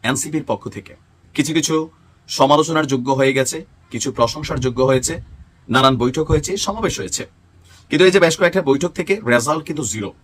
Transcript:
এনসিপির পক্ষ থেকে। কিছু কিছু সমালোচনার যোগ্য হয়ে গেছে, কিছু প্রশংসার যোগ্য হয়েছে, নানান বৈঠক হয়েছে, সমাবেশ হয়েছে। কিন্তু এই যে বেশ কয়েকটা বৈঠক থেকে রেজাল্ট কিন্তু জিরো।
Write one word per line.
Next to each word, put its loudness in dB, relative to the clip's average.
এনসিপির -4
পক্ষ -6
থেকে। -18
কিছু -2
কিছু -2
সমালোচনার 2
যোগ্য -2
হয়ে 2
গেছে, -2
কিছু -6
প্রশংসার -2
যোগ্য 0
হয়েছে, 0
নানান 4
বৈঠক 0
হয়েছে, 0
সমাবেশ -4
হয়েছে। -8
কিন্তু 4
এই 6
যে 4
বেশ 4
কয়েকটা 2
বৈঠক 2
থেকে -4
রেজাল্ট 0
কিন্তু -6
জিরো। -8